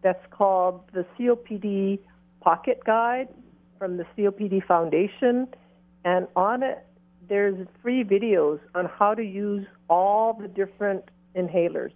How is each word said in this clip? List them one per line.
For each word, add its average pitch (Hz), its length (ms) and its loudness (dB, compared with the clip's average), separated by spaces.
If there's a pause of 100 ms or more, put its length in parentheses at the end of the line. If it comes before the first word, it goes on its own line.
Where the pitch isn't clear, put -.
that's 185 300 0
called 185 500 0 (120)
the 180 120 -4 (100)
C 240 140 -2
O 240 60 4
P 233 220 -12
D 196 420 -2 (400)
Pocket - 440 0
Guide 233 440 0 (500)
from 180 200 -6
the 170 80 -6 (100)
C 208 100 -2
O 202 60 2
P 202 160 -6
D 190 120 0
Foundation. 190 880 2 (560)
And 180 320 2
on 220 280 0
it, - 200 -6 (460)
there's 202 380 -2 (140)
free 254 220 0
videos 190 560 2 (160)
on 180 100 -2 (140)
how 208 140 4
to 226 100 -4
use 202 420 -6 (240)
all 202 440 4
the 208 140 -10
different 196 580 -4 (300)
inhalers. 170 600 -2